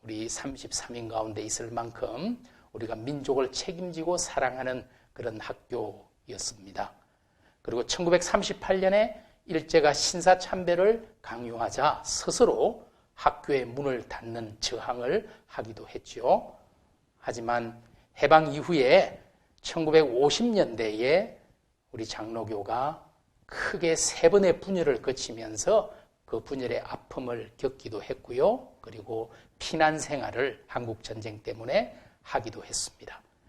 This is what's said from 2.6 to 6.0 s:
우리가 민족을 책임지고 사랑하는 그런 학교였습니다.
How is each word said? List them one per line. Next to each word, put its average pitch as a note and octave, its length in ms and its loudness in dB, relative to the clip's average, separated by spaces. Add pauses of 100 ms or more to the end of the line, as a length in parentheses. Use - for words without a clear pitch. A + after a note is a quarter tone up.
우리가 A2 200 -8
민족을 C3 560 -2
책임지고 E3+ 680 -4
사랑하는 B2+ 680 -4 (280)
그런 A2 260 -8
학교였습니다. G2+ 1500 -10 (720)